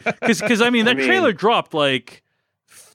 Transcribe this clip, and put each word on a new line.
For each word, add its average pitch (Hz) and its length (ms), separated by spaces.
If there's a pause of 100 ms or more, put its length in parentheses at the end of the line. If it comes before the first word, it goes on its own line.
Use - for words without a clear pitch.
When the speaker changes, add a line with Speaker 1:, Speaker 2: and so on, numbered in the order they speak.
(220)
Speaker 1:
'Cause, 220 200
'cause, 214 200
I 240 100
mean, 240 100
Speaker 2:
<laughs> 220 60
I 247 40
Speaker 1:
that 262 60
Speaker 2:
mean 269 100
Speaker 1:
trailer 339 240
dropped, 190 420
like, 139 500 (720)